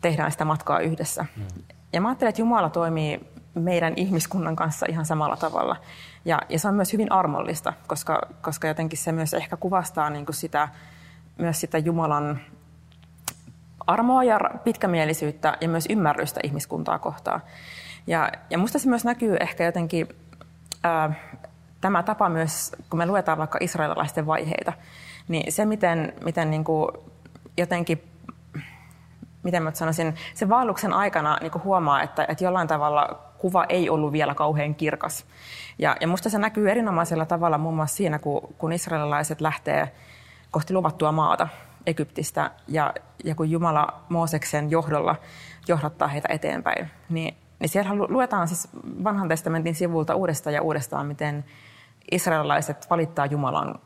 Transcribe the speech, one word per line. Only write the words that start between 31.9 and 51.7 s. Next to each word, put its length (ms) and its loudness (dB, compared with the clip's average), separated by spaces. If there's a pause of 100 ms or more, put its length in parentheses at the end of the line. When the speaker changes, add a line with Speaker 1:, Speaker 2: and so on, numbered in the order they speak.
Speaker 1:
että, 280 0
että 140 -2
jollain 240 2
tavalla 520 2 (180)
kuva 320 2
ei 200 2
ollut 220 0
vielä 240 2
kauhean 400 0
kirkas. 500 -4 (540)
Ja, 220 4
ja 60 0
musta 220 0
se 100 0
näkyy 320 2
erinomaisella 540 2
tavalla 320 2
muun 180 0
muassa 220 0
siinä, 220 0
kun, 220 -2 (160)
kun 160 -2
israelilaiset 680 -2
lähtee 500 0 (600)
kohti 220 0
luvattua 380 2
maata 360 2 (400)
Egyptistä 640 -4 (160)
ja, 260 0 (300)
ja 120 -2
kun 140 0
Jumala 600 2
Mooseksen 640 0
johdolla 440 2 (520)
johdattaa 400 2
heitä 240 -2
eteenpäin, 600 -2 (180)
niin, 260 -2 (240)
niin 100 0
siellähän 280 0
lu-, 120 0
luetaan 380 2
siis 200 -4 (360)
Vanhan 240 0
testamentin 480 0
sivulta 400 0
uudestaan 380 -2
ja 80 0
uudestaan, 440 -2
miten 400 -4 (680)